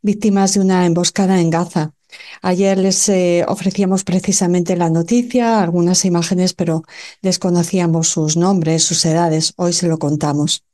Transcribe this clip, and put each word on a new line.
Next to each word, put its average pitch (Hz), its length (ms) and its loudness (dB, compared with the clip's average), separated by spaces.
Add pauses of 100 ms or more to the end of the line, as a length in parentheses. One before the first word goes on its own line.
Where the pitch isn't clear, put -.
víctimas 202 520 0
de 202 60 2
una 185 240 2
emboscada 180 560 0
en 165 100 2
Gaza. 165 420 -2 (480)
Ayer 190 380 0
les, 190 300 0
eh, 180 380 2
ofrecíamos 190 580 -2
precisamente 180 720 0
la 175 120 0
noticia, 226 720 0
algunas 175 440 2
imágenes, 180 500 0
pero 160 280 -2 (380)
desconocíamos 175 880 0
sus 156 280 -2
nombres, 165 480 2
sus 165 200 -2
edades. 160 520 0
Hoy 175 160 -2
se 175 160 -2
lo 160 100 0
contamos. 147 760 -2